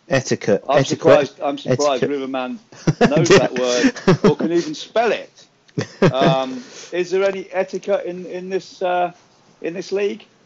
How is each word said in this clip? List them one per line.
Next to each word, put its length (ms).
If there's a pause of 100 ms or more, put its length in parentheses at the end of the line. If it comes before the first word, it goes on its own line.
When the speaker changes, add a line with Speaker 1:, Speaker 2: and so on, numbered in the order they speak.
Speaker 1:
Etiquette. 600
Speaker 2:
I'm 100
Speaker 1:
Etiquette. 100
Speaker 2:
surprised, 520
I'm 160
surprised 460
Speaker 1:
Etiquette. 80
Speaker 2:
Riverman 480 (220)
Speaker 1:
<laughs> 200
Speaker 2:
knows 280
that 280
word 680
or 120
can 140
even 240
spell 380
it. 180 (460)
Speaker 1:
<laughs> 360
Speaker 2:
Um, 500 (280)
is 200
there 140
any 280
etiquette 540
in, 200
in 220
this, 340
uh, 300 (480)
in 140
this 180
league? 340 (200)